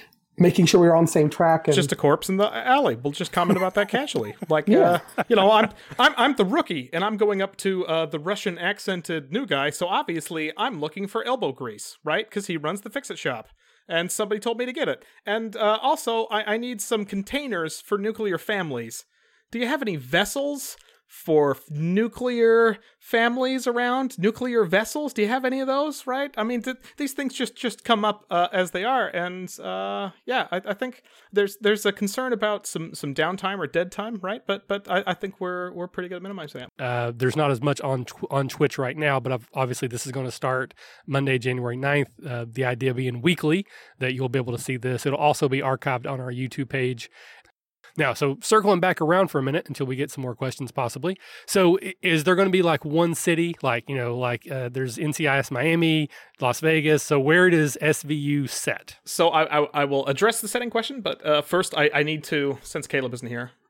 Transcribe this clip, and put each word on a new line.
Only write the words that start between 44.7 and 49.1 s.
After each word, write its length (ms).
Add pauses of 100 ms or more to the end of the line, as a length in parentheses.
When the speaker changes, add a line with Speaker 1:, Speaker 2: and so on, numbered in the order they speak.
Speaker 3:
this. 300
It'll 120
also 300
be 140
archived 440
on 140
our 140
YouTube 340
page. 420 (920)
Now, 140
so 300
circling 360
back 220
around 280